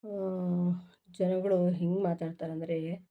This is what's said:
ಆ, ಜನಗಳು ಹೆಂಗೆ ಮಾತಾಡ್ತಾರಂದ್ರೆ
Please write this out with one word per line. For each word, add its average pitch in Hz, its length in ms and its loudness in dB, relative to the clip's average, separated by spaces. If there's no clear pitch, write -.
ಆ, 214 80 -12
ಜನಗಳು 185 580 2
ಹೆಂಗೆ 175 340 0
ಮಾತಾಡ್ತಾರಂದ್ರೆ 165 920 -4